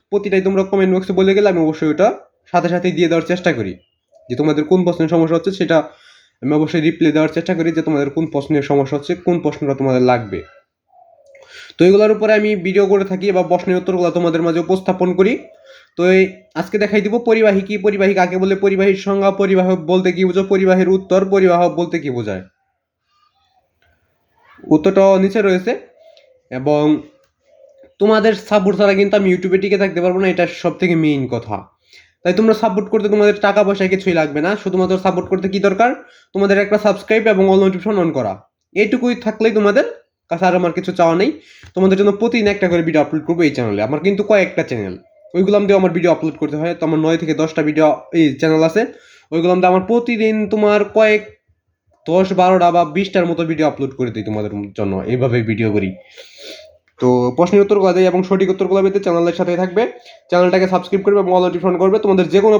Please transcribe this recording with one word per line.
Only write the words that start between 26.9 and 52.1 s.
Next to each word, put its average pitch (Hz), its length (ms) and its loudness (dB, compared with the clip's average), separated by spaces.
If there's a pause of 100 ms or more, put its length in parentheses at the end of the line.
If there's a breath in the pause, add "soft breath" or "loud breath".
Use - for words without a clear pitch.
তোমাদের 214 320 4 (160)
সাপোর্ট 202 300 0
ছাড়া 202 160 4
কিন্তু 202 220 0
আমি 196 160 2
YouTube-এ 180 260 0
টিকে 196 240 0
থাকতে 175 220 -2
পারবো 185 140 0
না, 190 100 0
এটা 175 160 0 (180)
সব 170 180 -2
থেকে 180 140 0 (100)
মেইন 143 180 0 (120)
কথা। 113 220 -6 (640 soft breath)
তাই 180 160 0
তোমরা 220 160 4
সাপোর্ট 208 380 -2
করতে 208 160 0
তোমাদের 208 280 2 (100)
টাকা 202 180 2
পয়সা 190 220 -2
কিছুই 185 340 0
লাগবে 147 260 -2
না, 190 40 -2 (120)
শুধুমাত্র 185 360 -2
সাপোর্ট 180 300 -2
করতে 190 200 -2
কি 190 100 -4 (100)
দরকার, 226 220 2 (440 loud breath)
তোমাদের 196 300 2
একটা 202 140 0
সাবস্ক্রাইব 208 440 0 (120)
এবং 190 160 2
all 190 140 4
notification 190 400 -2
on 160 140 0
করা, 107 140 -4 (480)
এইটুকুই 240 340 0
থাকলেই 220 440 -2
তোমাদের 208 260 2 (460)
কাছে 170 180 -4
আর 175 120 2
আমার 170 120 -2
কিছু 180 200 -6
চাওয়া 170 280 2
নেই। 247 100 0 (440 loud breath)
তোমাদের 190 240 2
জন্য 202 120 4 (100)
প্রতিদিন 233 340 0
একটা 196 140 -2
করে 170 200 0
ভিডিও 151 160 2
আপলোড 151 220 -6
করবো 170 220 0
এই 135 80 -4
চ্যানেলে। 107 320 -2
আমার 151 180 -4
কিন্তু 202 240 0
কয়েকটা 185 400 0
চ্যানেল, 101 240 -6 (400)
ওইগুলো 190 220 2 (120)
দিয়ে 196 140 6
আমার 180 140 2
ভিডিও 170 200 0
আপলোড 156 240 -6
করতে 147 200 -6
হয়। 170 180 -4
তো - 100 -8
আমার 156 180 0
নয় 165 140 0
থেকে 156 220 -4
দশটা 160 260 -2
ভিডিও 156 180 2 (320)
এই 160 60 4 (160)
চ্যানেল 160 280 2
আছে, 196 140 -2 (500 loud breath)
ওইগুলো 170 280 0
দিয়ে 185 120 0
আমার 185 180 0
প্রতিদিন 233 440 -2 (180)
তোমার 208 280 0 (160)
কয়েক 214 260 2 (840)
দশ, 185 200 2 (140)